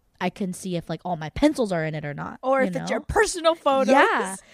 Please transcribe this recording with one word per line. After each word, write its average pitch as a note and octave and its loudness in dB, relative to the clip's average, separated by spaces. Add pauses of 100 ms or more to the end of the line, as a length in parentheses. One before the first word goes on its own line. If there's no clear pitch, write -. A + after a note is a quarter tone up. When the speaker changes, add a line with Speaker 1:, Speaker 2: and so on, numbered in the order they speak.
(200)
Speaker 1:
I F3+ -2
can F#3 -6
see F3+ -6
if, E3 -6
like, E3 -6
all F3+ -4
my D#3 -8
pencils C4+ 2
are E3 0
in D#3 -4
it D3+ -8
or D3 -8
not, D#3+ -10
Speaker 2:
Or C4 2
Speaker 1:
you G3+ 0
Speaker 2:
if F3+ -8
it's E3+ -6
your G#3 -2
Speaker 1:
know?" - -18
Speaker 2:
personal F4 2
photos. C4+ 2
Speaker 1:
Yeah. C4+ 2 (160)